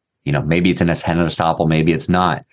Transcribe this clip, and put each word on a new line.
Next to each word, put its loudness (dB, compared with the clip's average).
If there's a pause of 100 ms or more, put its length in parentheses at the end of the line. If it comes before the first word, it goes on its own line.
(240)
you -4
know, 0
maybe 0
it's 0
in 2
a 0
tenant -2
estoppel, 0
maybe 2
it's -2
not. 0